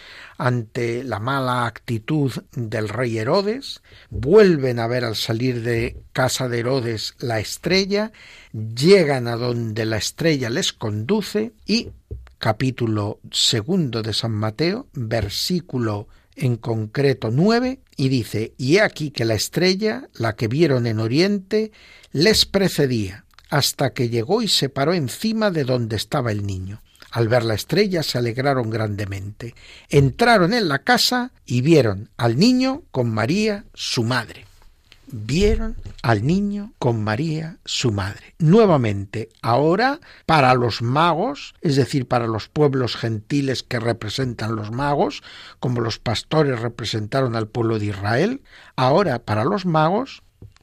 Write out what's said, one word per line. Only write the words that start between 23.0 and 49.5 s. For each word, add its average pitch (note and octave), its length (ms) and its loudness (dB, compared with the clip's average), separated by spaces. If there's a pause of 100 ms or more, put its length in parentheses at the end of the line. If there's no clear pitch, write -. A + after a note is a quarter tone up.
hasta C#3 460 0
que B2 160 -2
llegó C3+ 320 0
y G3 60 -2
se C#3 200 0
paró C#3 240 0
encima G#3+ 580 -2
de D#3 140 -2
donde A#2+ 320 0
estaba A#2+ 360 -2
el G#2 140 -4
niño. F#2+ 360 -8 (280)
Al A#2 180 0
ver A#2 140 4
la A2+ 120 0
estrella F3+ 480 0
se - 160 -4
alegraron B2 500 0
grandemente. G#2 840 -6 (340)
Entraron F3+ 640 4
en A3 160 0
la C3+ 120 0
casa B3 520 0 (140)
y B2 160 0
vieron A#2+ 560 4
al A#2 200 2
niño B3+ 520 2
con A#2+ 180 0
María, G3 640 0
su - 300 -4
madre". A#2+ 420 -4 (640)
Vieron G3 680 0 (260)
al A#2 240 2
niño G3+ 520 -2
con A#2 240 0
María, D#3 640 -4
su - 280 -2
madre. G2+ 460 -6
Nuevamente, C#3 880 4 (140)
ahora, E3+ 580 2 (260)
para C3+ 280 6
los A#2+ 280 0
magos, E3 800 0
es C#3 160 0
decir, C3 300 2
para A#2 200 0
los A2+ 220 -4
pueblos C3+ 480 0
gentiles B2+ 640 -2
que A#2+ 180 -4
representan A2+ 760 -4
los G#2+ 140 -6
magos, C#3+ 520 -2 (380)
como B2 200 -2
los A2+ 180 -2
pastores B2+ 640 0
representaron A#2 760 -4
al A2 120 -2
pueblo A#2 300 0
de G#2 80 -4
Israel, A#2 560 -2 (340)
ahora C3+ 440 2
para G#2+ 240 -2
los F#3 220 -2